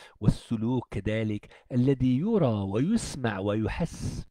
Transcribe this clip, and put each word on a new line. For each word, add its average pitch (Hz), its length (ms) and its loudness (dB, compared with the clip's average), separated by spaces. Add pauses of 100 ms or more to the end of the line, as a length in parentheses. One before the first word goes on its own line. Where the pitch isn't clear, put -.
(200)
والسلوك 113 720 0
كذلك 107 560 -4 (240)
الذي 127 460 4
يرى 185 300 2
ويسمع 113 920 -2
ويحس. 104 920 -4